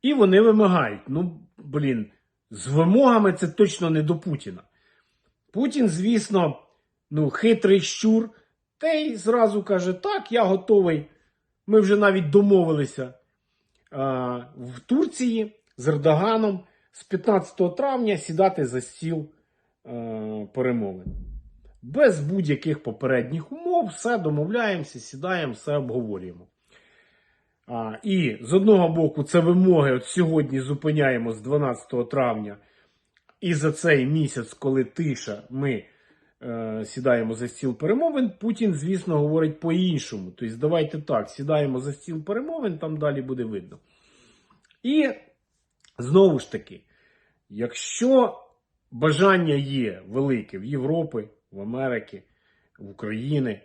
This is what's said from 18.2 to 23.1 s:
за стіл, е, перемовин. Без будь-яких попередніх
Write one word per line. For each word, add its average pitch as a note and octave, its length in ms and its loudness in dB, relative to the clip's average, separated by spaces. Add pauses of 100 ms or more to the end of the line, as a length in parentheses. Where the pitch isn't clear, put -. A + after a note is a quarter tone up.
за B2 160 -4
стіл, D#3+ 480 -8 (560)
е, A2 680 -10
перемовин. G#2 640 -4 (680)
Без F3 380 2
будь-яких D3 640 -4
попередніх B2+ 680 -4